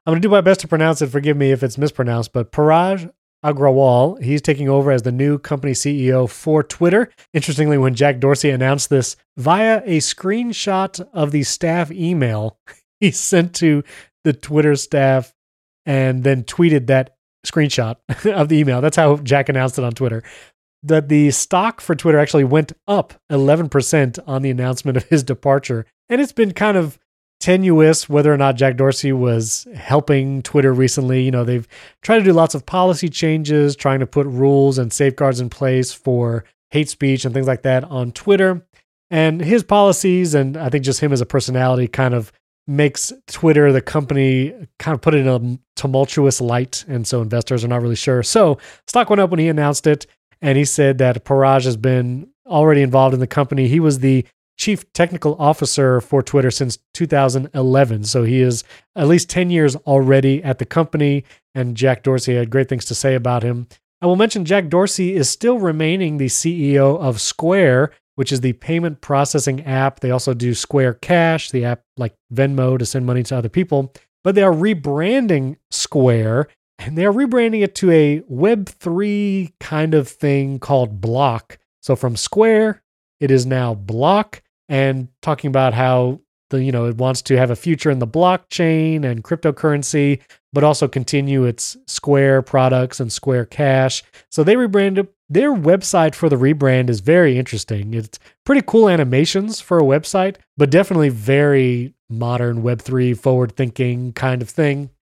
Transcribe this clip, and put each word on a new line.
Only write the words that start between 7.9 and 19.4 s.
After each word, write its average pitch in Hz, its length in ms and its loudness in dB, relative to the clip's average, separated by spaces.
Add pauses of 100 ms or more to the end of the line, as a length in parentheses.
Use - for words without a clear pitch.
Jack 135 240 2
Dorsey 139 320 2
announced 131 400 -2
this 135 240 0 (220)
via 202 480 2
a 175 140 0
screenshot 190 1120 -4
of 151 180 -2
the 143 140 -2
staff 165 480 -4
email 131 640 -4 (200)
<laughs> - 220 -20
he 185 120 2
sent 175 440 -2
to 151 280 2 (400)
the 156 80 2
Twitter 151 420 0
staff 135 580 0 (520)
and 131 400 -2
then 135 180 2
tweeted 147 460 0
that 131 280 0 (300)
screenshot 127 500 -2 (120)
<laughs> 202 260 -2
of 151 140 0
the 156 100 2
email. 131 220 2
That's 147 160 0
how 147 220 4
Jack 139 300 0